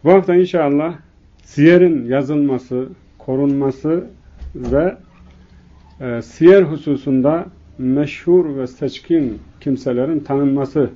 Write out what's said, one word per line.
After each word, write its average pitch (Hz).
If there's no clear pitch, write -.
Bu 151
hafta 185
inşallah 165
siyerin 165
yazılması, 131
korunması 139
ve, 135
e, 120
siyer 185
hususunda 147
meşhur 147
ve 131
seçkin 131
kimselerin 135
tanınması 139